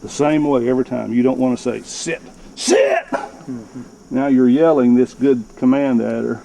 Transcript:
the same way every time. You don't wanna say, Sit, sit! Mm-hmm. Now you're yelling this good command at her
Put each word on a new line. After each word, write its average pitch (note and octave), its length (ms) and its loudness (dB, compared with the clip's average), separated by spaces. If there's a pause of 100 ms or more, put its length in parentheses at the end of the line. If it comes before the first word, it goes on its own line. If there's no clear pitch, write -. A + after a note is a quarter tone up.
the G#2 80 -14
same D3+ 360 0
way C3 240 0
every B2+ 160 0
time. A2 280 -8
You A#2+ 100 2
don't B2+ 160 0
wanna B2+ 180 -2
say, A2+ 240 -6
Sit, - 400 -10 (340)
sit! - 500 2
Mm-hmm. - 1080 -12
Now C3 120 0
you're B2+ 220 4
yelling C3+ 460 4
this B2 180 2
good B2+ 300 0 (140)
command C3 440 0
at A#2 220 -4
her A#2 220 -6